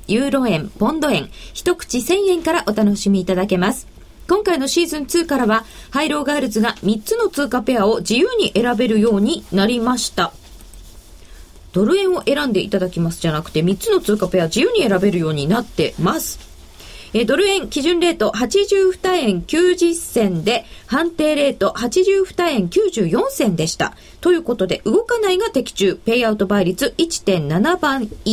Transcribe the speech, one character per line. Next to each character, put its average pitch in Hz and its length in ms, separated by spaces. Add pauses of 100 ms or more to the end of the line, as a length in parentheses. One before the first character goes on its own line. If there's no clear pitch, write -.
ユ 247 160
ー 277 60
ロ 269 160
円、 165 200
ポ 226 240
ン 320 80
ド 294 120
円、 160 180 (240)
一 349 240
口 - 240
千 392 260
円 349 160
か 320 80
ら 339 160
お 214 60
楽 208 240
し - 120
み 196 120
い 175 40
た 190 100
だ 185 120
け 190 100
ま 185 140
す。 - 160 (400)
今 403 160
回 349 160
の 269 80
シ 339 160
ー 320 40
ズ 302 120
ン 277 60
ツ 349 140
ー 330 60
か 294 120
ら 247 80
は、 220 180 (260)
ハ 285 140
イ 311 60
ロ 294 140
ー - 20
ガ 294 80
ー 294 80
ル 254 80
ズ 214 100
が 226 240
三 214 160
つ - 160
の 453 140
通 285 180
貨 247 140
ペ 247 160
ア 202 100
を 226 120
自 - 160
由 339 120 (100)
に 370 160
選 233 220
べ 226 140
る 220 100
よ 226 120
う 196 100
に 294 320
な 190 120
り 240 140
ま 247 180
し - 120
た。 - 240 (1400)
ド 196 140
ル 339 120
円 381 160
を 339 120
選 285 240
ん 214 40
で 190 60
い - 100
た 196 100
だ 180 100
き 180 100
ま 170 120
す - 100
じ 170 80
ゃ - 20
な 151 100
く - 80
て、 156 120
三 190 160
つ 453 140
の 381 100
通 208 160
貨 185 100
ペ 185 140
ア 165 60
自 202 120
由 440 140
に 370 120
選 196 140
べ 202 100
る 175 100
よ 160 100
う 156 40
に 143 140
な 226 140
っ - 40
て - 340
ま 220 200
す。 - 320 (640)
え 220 40
ー、 233 80
ド 269 80
ル 370 100
円 381 220
基 269 160
準 349 160
レ 339 120
ー - 60
ト - 140
八 254 340
十 381 260
二 370 280
円 190 240
九 359 320
十 339 180
銭 190 500
で、 226 220 (220)
判 330 240
定 302 240
レ 285 140
ー 240 40
ト 202 220
八 240 280
十 392 220
二 349 240
円 196 200
九 403 200
十 202 180
四 370 220
銭 233 260
で 160 120
し - 80
た。 - 180 (260)
と 359 120
い 339 60
う 330 40
こ 247 140
と 185 100
で、 180 180
動 349 200
か 466 160
な 403 100
い 370 80
が 440 140
的 - 220
中。 190 200 (120)
ペ 226 120
イ 240 80
ア 220 60
ウ 208 60
ト 196 100
倍 202 180
率 185 320
一 330 220
点 165 280
七 214 280
倍 269 340 (240)